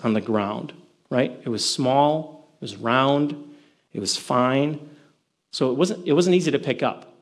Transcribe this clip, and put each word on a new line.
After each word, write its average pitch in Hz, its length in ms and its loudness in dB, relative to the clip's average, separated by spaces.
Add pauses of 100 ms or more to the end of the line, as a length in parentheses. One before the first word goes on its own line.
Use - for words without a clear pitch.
on 113 120 2
the 107 60 0
ground, 110 520 -4 (380)
right? 127 340 -2
It - 40 -8
was 110 160 -4
small, 147 920 0
it - 60 -20
was 104 140 -12
round, 139 800 0 (380)
it 113 80 -8
was 95 160 -4
fine. 135 640 0 (720)
So 127 180 0
it 123 60 -2
wasn't, 185 320 0
it 147 60 4
wasn't 175 200 4
easy 160 160 2
to 139 80 2
pick 127 240 -4
up. - 400 -4